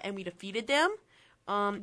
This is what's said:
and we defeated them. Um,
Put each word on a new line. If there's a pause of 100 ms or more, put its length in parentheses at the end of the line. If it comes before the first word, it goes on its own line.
and
we
defeated
them. (540)
Um,